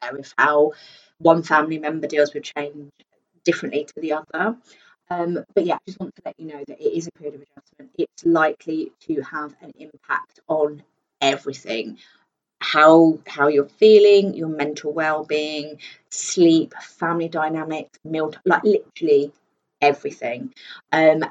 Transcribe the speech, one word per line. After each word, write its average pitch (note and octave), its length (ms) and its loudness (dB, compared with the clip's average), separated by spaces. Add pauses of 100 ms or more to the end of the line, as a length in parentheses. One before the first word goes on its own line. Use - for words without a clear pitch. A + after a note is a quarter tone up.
there B2+ 160 -12
if C#3 220 -16
how D3+ 340 2 (460)
one E3 240 2
family D#3 360 0
member D3+ 280 -6
deals D3 260 0
with C#3+ 120 -12
change D3 460 -12 (540)
differently D3 400 -4
to - 160 -20
the D#3 140 -4
other. F3+ 420 -6 (540)
Um, F3 340 -4 (100)
but F3 120 0
yeah, E3 80 -2
I - 120 -8
just F#3+ 140 -16
want F3+ 160 -14
to - 80 -20
let - 140 -16
you D#3+ 80 -18
know D3+ 200 -16
that - 140 -20
it D#3 160 -4
is E3 120 -8
a - 40 -16
period D3 220 -14
of C#3+ 80 -20
adjustment. - 560 -20
It's - 260 -8
likely D#3+ 680 -2 (100)
to D3+ 200 -6
have D3+ 380 -12
an - 160 -20
impact - 720 -12
on D3+ 340 -2 (380)
everything, C3 800 -6 (600)
how, D#3+ 680 6
how D3 220 -2
you're C#3+ 160 2
feeling, G3+ 720 6
your D#3+ 140 -8
mental D3 440 -6
well-being, D3+ 840 -4 (320)
sleep, E3 720 2
family E3+ 480 -6
dynamics, D#3 760 -6
meal D#3 260 -4
t-, - 140 -16
like, - 200 0
literally D3 680 0 (480)
everything. C3+ 720 -4 (400)
Um, D#3 380 4